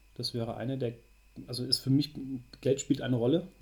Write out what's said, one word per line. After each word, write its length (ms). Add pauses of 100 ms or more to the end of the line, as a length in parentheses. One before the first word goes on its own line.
(160)
Das 180
wäre 220
eine 220
der, 160 (520)
also 180
ist 140
für 120
mich, 200 (500)
Geld 200
spielt 200
eine 160
Rolle, 300 (160)